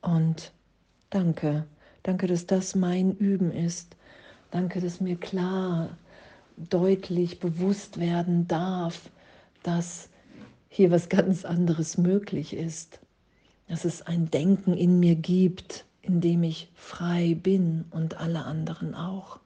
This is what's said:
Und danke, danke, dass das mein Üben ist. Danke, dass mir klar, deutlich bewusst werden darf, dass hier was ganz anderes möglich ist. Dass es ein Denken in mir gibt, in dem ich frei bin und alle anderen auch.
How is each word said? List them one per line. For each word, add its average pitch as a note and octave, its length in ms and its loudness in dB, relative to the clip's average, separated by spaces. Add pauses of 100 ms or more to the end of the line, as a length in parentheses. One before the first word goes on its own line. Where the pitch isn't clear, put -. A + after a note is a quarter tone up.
Und D#3+ 500 0 (580)
danke, D#3 560 0 (360)
danke, F#3 240 -2
dass F3 200 0
das F#3+ 280 -2
mein F#3 420 2
Üben G3 340 0
ist. - 460 -6 (540)
Danke, F3 300 -2
dass F3 200 -6
mir F3+ 160 -2
klar, F3+ 800 -4 (720)
deutlich F3+ 720 0
bewusst F3+ 580 -2
werden E3+ 500 0
darf, F3 640 -4 (520)
dass E3+ 460 -4 (600)
hier F#3 220 6
was E3+ 180 2
ganz F#3+ 360 2
anderes E3+ 540 0
möglich F3 560 0
ist. - 460 -8 (680)
Dass E3 160 -6
es E3 180 -2
ein E3+ 280 -2
Denken F3+ 440 2
in F3+ 260 6
mir E3+ 140 8
gibt, F3+ 720 0 (180)
in F3 180 0
dem E3+ 220 2
ich D#3+ 320 -4
frei E3+ 680 -2
bin E3+ 500 2
und D#3+ 260 -4
alle E3 280 -4
anderen D#3+ 500 -6
auch. F3+ 520 -10